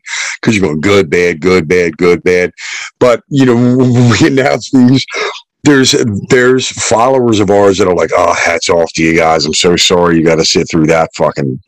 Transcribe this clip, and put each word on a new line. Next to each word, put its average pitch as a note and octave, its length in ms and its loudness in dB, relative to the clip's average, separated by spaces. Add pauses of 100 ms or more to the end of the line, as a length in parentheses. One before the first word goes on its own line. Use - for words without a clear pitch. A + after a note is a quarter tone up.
(420)
'cause A2+ 140 0
you're F#2 100 -2
going D2+ 140 -4
good, G2 300 0
bad, F2 300 -2
good, F2+ 280 0
bad, E2+ 280 0
good, F2 280 0
bad." F2+ 260 0 (480)
But, A#2+ 300 2
you C3+ 180 2
know, B2 80 4
<laughs> B2 220 2
when B2 340 2
we B2+ 160 2
announce C#3 460 -2
these, C3 320 4 (600)
there's, C3+ 300 2 (360)
there's B2+ 400 2
followers A#2+ 720 0
of G2 100 0
ours G2+ 280 2
that G2 100 0
are F2+ 60 0
like, E2 220 -2
"Oh, F2 160 2
hats E2+ 380 -4
off E2+ 240 0
to E2 100 -4
you E2 120 0
guys. D#2+ 280 0
I'm D2+ 100 -4
so F2 220 0
sorry F2 400 0
you D#2+ 80 0
gotta D#2+ 200 0
sit E2 260 -2
through D#2+ 160 0
that D#2+ 280 0
fucking, D2 540 -4